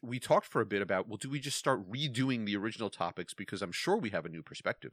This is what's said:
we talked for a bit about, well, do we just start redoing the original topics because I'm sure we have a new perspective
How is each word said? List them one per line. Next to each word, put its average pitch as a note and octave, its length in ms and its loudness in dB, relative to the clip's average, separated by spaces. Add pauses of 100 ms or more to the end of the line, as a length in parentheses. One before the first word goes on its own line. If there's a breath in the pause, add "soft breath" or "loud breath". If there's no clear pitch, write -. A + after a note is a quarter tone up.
we B2 180 -4
talked E3+ 260 4
for - 140 2
a A2 60 2
bit G2+ 160 2
about, F#2+ 260 2
well, G#2 80 -6
do - 140 -8
we C#3+ 100 -4
just C3+ 160 -4
start G#2 340 2
redoing C3 560 2
the G#2 100 2
original G#2+ 340 -2
topics F2 440 -4
because G2 280 -6
I'm F2+ 100 -2
sure F3+ 240 2
we C3+ 140 -2
have E2+ 160 -2
a - 20 -8
new D#2+ 160 -8
perspective - 480 -6